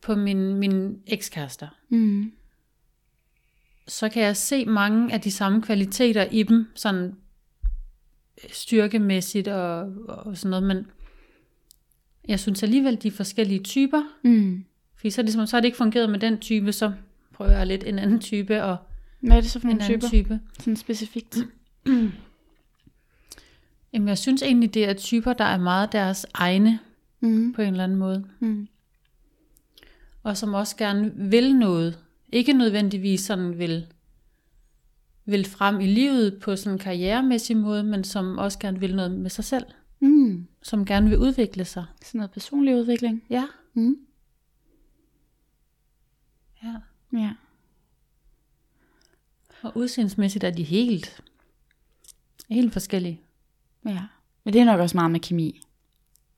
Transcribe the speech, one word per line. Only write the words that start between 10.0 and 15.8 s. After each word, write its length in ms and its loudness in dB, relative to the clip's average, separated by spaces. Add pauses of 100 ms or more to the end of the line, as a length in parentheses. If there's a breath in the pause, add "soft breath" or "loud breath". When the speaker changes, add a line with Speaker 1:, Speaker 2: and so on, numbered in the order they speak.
Speaker 1:
og 300 -12
sådan 120 -4
noget, 140 -2
men 220 0 (1400)
jeg 120 -2
synes 240 -4
alligevel, 400 2
de 40 0
er 40 -2
forskellige 520 -2
typer. 400 0 (200)
Speaker 2:
Mm. 420 4 (300)
Speaker 1:
Fordi 140 -4
så 120 -4
er 40 0
det 80 0
som, 140 -2
så 80 -2
har 60 4
det 40 4
ikke 120 0
fungeret 320 2